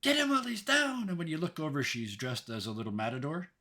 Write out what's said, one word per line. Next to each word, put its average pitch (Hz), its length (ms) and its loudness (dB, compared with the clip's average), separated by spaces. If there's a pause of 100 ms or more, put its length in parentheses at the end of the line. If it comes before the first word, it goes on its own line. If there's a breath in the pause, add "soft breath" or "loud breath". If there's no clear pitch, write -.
Get 285 140 4
him 285 140 4
while 269 140 4
he's 233 180 -4
down! 269 460 2
And 180 100 0
when 170 80 -2
you 156 120 -2
look 170 200 -2
over, 147 240 0
she's 113 340 -2
dressed 123 320 -4
as 113 180 -4
a 110 60 -4
little 107 200 -4
matador. 127 560 -2 (120)